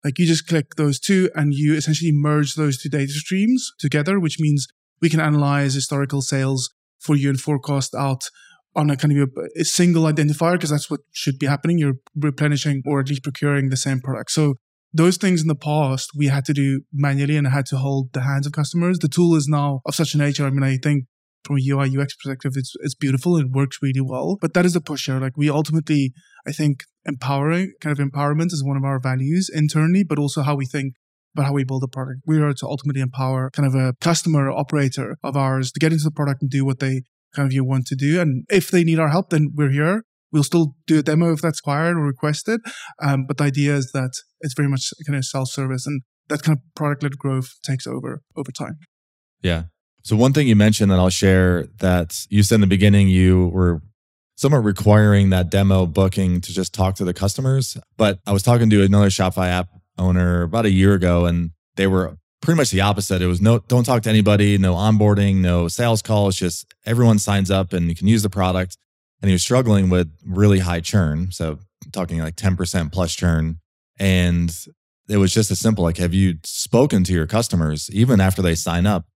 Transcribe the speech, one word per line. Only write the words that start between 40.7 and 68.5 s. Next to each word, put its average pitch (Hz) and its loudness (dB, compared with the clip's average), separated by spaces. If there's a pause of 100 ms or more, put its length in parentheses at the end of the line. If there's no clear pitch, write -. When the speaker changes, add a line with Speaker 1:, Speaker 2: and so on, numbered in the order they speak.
Speaker 1:
do 156 4
a - 0
demo 156 2
if 151 -2
that's 160 -2
required 160 -2
or 156 -2
requested. 151 -4 (420)
Um, 139 0
but 135 -6
the 143 0
idea 143 0
is 131 -6
that 131 -4 (300)
it's 143 -8
very 143 -2
much 135 -4 (140)
kind 143 -2
of 135 -4
self-service 131 -6
and 143 -6 (260)
that 190 -4
kind 156 2
of - -10 (120)
product-led 143 -4
growth 131 -6 (100)
takes 131 -6
over, 127 -10 (120)
over 131 -10
time. 151 -12 (600)
Speaker 2:
Yeah. 85 -2 (400)
So 110 0
one 127 4
thing 143 2
you 110 6
mentioned 107 4
that 92 4
I'll 92 4
share 92 2 (100)
that 90 -2
you 104 4
said 113 2
in 107 6
the 98 4
beginning, 101 4
you 92 4
were 87 2 (540)
somewhat 139 2
requiring 104 4
that 92 2
demo 98 4
booking 92 0
to - -12
just 92 -6
talk 95 0
to 98 -6
the 90 -2
customers. 131 -2 (180)
But 104 0
I 101 -2
was 98 0
talking 120 4
to 104 6
another 101 4
Shopify 92 0
app 90 -2 (280)
owner 90 2
about 107 -2
a 101 4
year 95 6
ago, 87 2
and 85 -2 (240)
they 95 0
were 92 0 (240)
pretty 165 2
much 139 2
the 95 2
opposite. 98 0
It 90 2
was 90 0
no, 113 4
"Don't 123 0
talk 117 2
to 117 -2
anybody, 104 4
no 95 4
onboarding, 101 4
no 87 2
sales 113 0
calls, 101 0
just - -6 (120)
everyone 113 4
signs 98 0
up 95 0
and 87 0
you 82 -2
can 92 -2
use 110 4
the 104 0
product." 92 -2 (440)